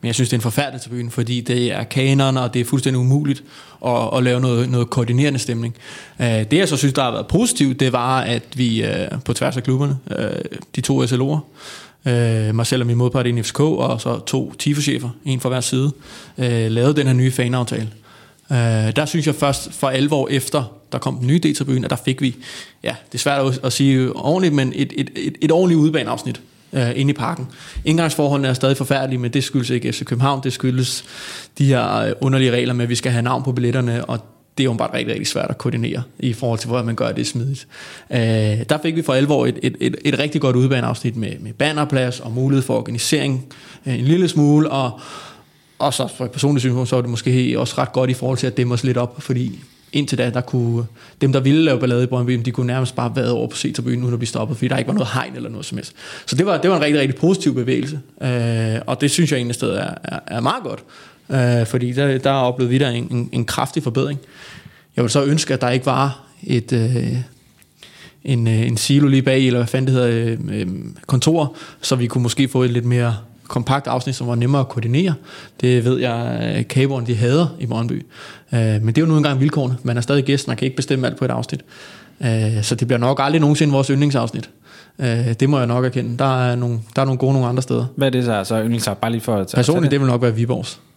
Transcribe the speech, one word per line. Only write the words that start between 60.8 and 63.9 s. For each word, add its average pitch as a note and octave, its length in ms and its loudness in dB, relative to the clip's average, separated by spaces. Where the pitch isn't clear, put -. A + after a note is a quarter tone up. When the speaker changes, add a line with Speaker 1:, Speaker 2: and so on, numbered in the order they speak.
Speaker 1:
Øh, B2 360 2
fordi B2 260 -2
der, C3+ 260 2
der C3+ 140 2
oplevede B2+ 380 2
vi B2+ 80 4
der C#3 120 2
en, A#2+ 220 -4
en, B2 200 -2
en A#2+ 140 -2
kraftig B2+ 380 -2
forbedring. C3+ 360 -2